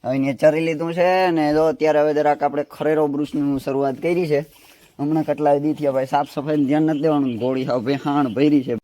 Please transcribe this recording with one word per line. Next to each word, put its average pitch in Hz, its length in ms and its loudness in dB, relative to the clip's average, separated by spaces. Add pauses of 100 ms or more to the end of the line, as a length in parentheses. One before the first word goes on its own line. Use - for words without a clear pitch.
હવે 131 100 -2
એને 135 180 -2
ચરી 151 280 4
લીધું 165 320 -2
છે. 180 380 2
ને 151 220 2
જો 156 120 4
અત્યારે 151 340 2
હવે 151 140 2
જરાક 147 300 2
આપણે 143 200 -2
ખરેરો 151 440 0
બ્રુશનું 143 520 -2
શરૂઆત 135 360 -2
કરી 170 320 -2
છે. 147 180 0 (540)
હમણાં 151 240 0
કેટલાય 143 360 0
દી 147 140 -2
થયા 143 180 -2
ભાઈ, 131 140 0
સાફ 143 280 -2
સફાઈનું 151 320 -2
ધ્યાન 151 180 2
નથી 156 160 0
દેવાનું, 139 360 0
ગોળી 131 280 -2
હાવ 127 180 -2
ભેહાણ 139 460 -2
ભરી 139 360 2
છે. 120 200 -4